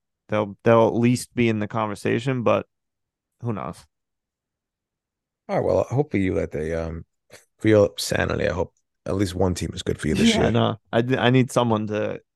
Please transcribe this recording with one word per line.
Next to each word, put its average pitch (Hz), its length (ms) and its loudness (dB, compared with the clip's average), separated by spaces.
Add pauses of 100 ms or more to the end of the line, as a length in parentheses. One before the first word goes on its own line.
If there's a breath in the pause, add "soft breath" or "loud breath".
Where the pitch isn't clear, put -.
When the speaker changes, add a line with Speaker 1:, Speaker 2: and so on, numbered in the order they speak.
(300)
Speaker 1:
they'll, 104 340 -4
they'll 113 240 6
at - 60 0
least 120 420 0
be 120 140 2
in 107 100 0
the 104 80 -4
conversation. 113 760 -4
But 104 220 2 (760)
who 117 100 -6
knows? 82 320 -10 (1700)
Speaker 2:
All 196 80 -2
right. 113 80 -2
Well, 92 240 2
I - 40 -8
hope 143 180 0
for 107 60 0
you 92 180 0
that 87 160 -4
they, 78 220 -6
um, 82 300 -6 (560 loud breath)
for - 80 -2
your 104 300 6
sanity, 85 500 -2
I - 60 -2
hope 85 200 -6 (320)
at 90 100 -4
least 92 200 -2
one 92 180 0
team 85 200 -6
is 90 100 -10
good - 160 -4
for - 80 -4
you 76 80 0
this 226 180 4
Speaker 1:
Yeah, 214 100 0
Speaker 2:
year. 113 80 2
Speaker 1:
no, 113 260 0 (160)
I, 113 60 2 (180)
I 110 120 2
need 127 220 4
someone 110 360 0
to, 104 340 -4 (140)